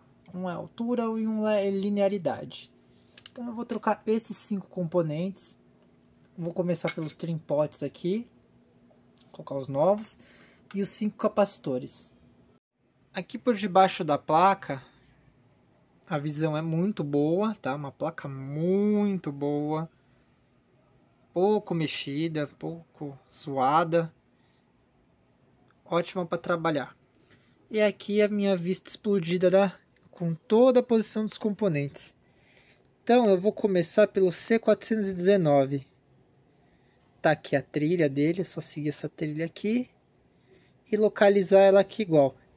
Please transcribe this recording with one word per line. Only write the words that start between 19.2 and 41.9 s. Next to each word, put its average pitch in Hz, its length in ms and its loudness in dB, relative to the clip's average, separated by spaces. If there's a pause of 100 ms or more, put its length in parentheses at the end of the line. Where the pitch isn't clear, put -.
boa, 147 560 -4 (1400)
pouco 202 420 0
mexida, 151 720 -4 (120)
pouco 156 600 -12 (140)
zoada, 160 800 0 (1700)
ótima 175 420 -4
pra 170 120 -4
trabalhar. 165 580 -4 (720)
E 214 100 -2
aqui 208 420 0
a 208 60 4
minha 196 280 0
vista 180 320 -6
explodida 180 640 0
da, 190 280 2 (320)
com 170 240 -4
toda 247 460 4
a - 20 -4
posição 220 420 0
dos - 140 -8
componentes. 170 760 -4 (880)
Então 233 260 4
eu 190 100 6
vou 202 140 0
começar 196 560 2
pelo 185 240 2
C - 260 0
quatrocentos 214 500 0
e 190 60 -6
dezenove. 147 720 2 (1300)
Tá 160 120 4
aqui - 240 -2
a 131 60 0
trilha 156 460 0
dele, 151 340 0
é - 20 -2
só - 160 -10
seguir 151 300 -8
essa 147 180 -10
trilha 156 380 -6
aqui 220 440 -4 (1000)
e 214 60 0
localizar 202 600 4
ela 196 220 8
aqui 196 220 -2